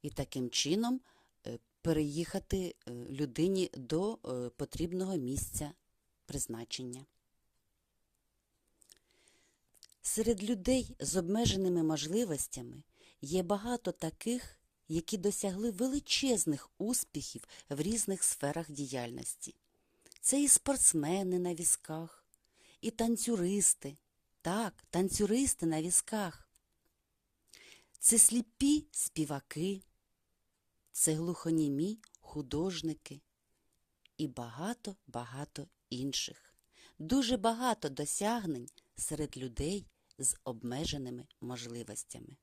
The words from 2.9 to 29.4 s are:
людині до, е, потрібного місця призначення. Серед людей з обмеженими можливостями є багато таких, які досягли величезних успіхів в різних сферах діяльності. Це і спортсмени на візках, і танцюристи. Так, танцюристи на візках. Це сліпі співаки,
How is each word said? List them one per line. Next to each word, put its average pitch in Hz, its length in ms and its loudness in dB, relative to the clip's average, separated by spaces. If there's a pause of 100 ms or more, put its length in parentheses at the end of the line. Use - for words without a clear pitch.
людині 147 840 0
до, 170 520 -2
е, 123 240 -4
потрібного 180 640 -4
місця 143 560 -4 (540)
призначення. 127 800 -8 (3000)
Серед 214 420 0
людей 240 560 2
з 156 160 -2
обмеженими 190 680 4
можливостями 151 1000 -2 (380)
є 170 220 0
багато 208 480 0
таких, - 680 -4 (280)
які 165 300 -2
досягли 202 540 0
величезних 247 1040 0
успіхів - 680 -4 (220)
в 143 120 -4
різних 202 420 0
сферах 156 480 -2
діяльності. 131 840 -8 (680)
Це 285 220 4
і 277 40 4
спортсмени 180 920 4
на 175 160 0
візках, 165 680 -2 (560)
і 226 100 -2
танцюристи. 202 1040 2 (440)
Так, 196 480 -2
танцюристи 196 760 2
на 156 160 2
візках. 180 680 -2 (1500)
Це - 180 6
сліпі 277 760 6
співаки, 156 880 -2 (1120)